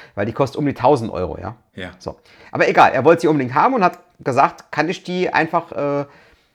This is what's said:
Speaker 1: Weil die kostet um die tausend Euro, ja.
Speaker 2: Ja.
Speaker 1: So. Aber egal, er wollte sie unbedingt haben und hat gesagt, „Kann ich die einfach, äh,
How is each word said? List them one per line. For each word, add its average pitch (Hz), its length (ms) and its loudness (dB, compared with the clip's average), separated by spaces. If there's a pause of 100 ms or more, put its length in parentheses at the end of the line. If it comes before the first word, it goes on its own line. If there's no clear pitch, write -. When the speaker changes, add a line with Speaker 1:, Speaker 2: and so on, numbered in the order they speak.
(160)
Speaker 1:
Weil 101 100 -4
die 113 80 -6
kostet - 240 -2
um 147 80 -2
die 135 80 0
tausend 120 380 0
Euro, 87 280 -6
ja. 98 160 -12 (200)
Speaker 2:
Ja. 90 240 -12
Speaker 1:
So. - 180 -12 (340)
Aber - 160 2
egal, 139 260 6
er 135 120 0
wollte 165 160 6
sie 170 60 0
unbedingt 139 260 0
haben 185 200 2
und 233 100 0
hat 175 160 0 (240)
gesagt, 139 480 0
„Kann 151 180 -2
ich 175 140 -8
die 180 300 -2
einfach, 160 380 -2
äh, 143 340 -4 (500)